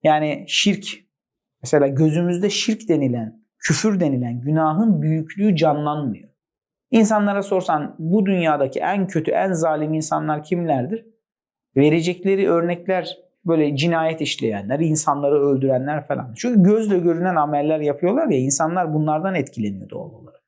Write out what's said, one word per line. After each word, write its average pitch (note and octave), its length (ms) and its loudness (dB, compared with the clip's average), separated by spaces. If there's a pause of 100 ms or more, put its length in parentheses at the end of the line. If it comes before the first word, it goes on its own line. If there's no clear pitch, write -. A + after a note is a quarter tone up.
Yani D3+ 460 2
şirk, - 380 0 (760)
mesela C#3 260 2
gözümüzde F3 600 2
şirk - 380 -4
denilen, B2 560 -2 (140)
küfür F#3+ 420 0
denilen B2 400 -2
günahın D#3 640 2
büyüklüğü D#3+ 540 0
canlanmıyor. D3 720 -2 (640)
İnsanlara G#3 520 2
sorsan F3 560 -2
bu F#3 280 0
dünyadaki D#3 540 0
en F#3 260 0
kötü, E3 240 -2
en F#3+ 220 0
zalim D#3 420 0
insanlar D3+ 500 -2
kimlerdir? E3+ 600 -2 (720)
Verecekleri E3+ 760 2
örnekler F3 680 -2 (300)
böyle D3+ 300 2
cinayet D#3+ 440 0
işleyenler, A#2 600 -4
insanları D3 600 2
öldürenler C3+ 680 0
falan. C3 300 -6
Çünkü A3+ 260 2
gözle G#3 360 4
görünen F3 380 0
ameller D3+ 440 0
yapıyorlar F3 480 0
ya, C#3+ 100 2
insanlar D#3+ 560 0
bunlardan D#3 400 -2
etkileniyor G#2 560 -6
doğal - 220 -12
olarak. - 360 -20